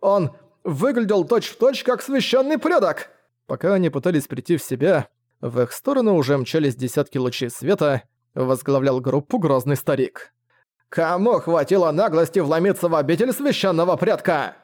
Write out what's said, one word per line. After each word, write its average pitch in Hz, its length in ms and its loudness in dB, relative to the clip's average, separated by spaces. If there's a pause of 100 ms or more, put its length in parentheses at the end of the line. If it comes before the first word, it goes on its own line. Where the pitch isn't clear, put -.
"Он 151 320 0 (300)
выглядел 202 640 0
точь-в-точь, 233 580 0
как 247 200 -2
священный 269 560 0
предок!" 285 520 0 (360)
Пока 165 280 -2
они 180 160 2
пытались 143 360 -2
прийти 135 300 -2
в 131 60 -4
себя, 143 460 0 (320)
в 123 200 -4
их 120 120 0
сторону 240 440 0
уже 143 200 2
мчались 139 400 -2
десятки 131 420 -4
лучей 127 320 -4
света, 147 520 0 (320)
возглавлял 131 680 0
группу 139 380 -2
грозный 139 380 0
старик. - 560 -4 (560)
"Кому 180 520 0
хватило 170 520 2
наглости 165 460 2
вломиться 175 500 0
в 165 60 0
обитель 165 380 2
священного 185 640 0
предка?" 170 680 -2